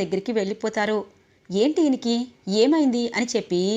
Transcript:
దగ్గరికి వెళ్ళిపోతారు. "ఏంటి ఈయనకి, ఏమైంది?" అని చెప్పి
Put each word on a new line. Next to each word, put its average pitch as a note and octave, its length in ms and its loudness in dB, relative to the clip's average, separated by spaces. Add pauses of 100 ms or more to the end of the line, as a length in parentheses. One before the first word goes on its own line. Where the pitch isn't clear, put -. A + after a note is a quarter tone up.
దగ్గరికి F#3+ 380 -4
వెళ్ళిపోతారు. G#3 600 -2 (500)
"ఏంటి B3+ 320 2
ఈయనకి, B3 340 2 (460)
ఏమైంది?" C4 420 4 (120)
అని A#3 200 -2
చెప్పి F3+ 260 -2 (160)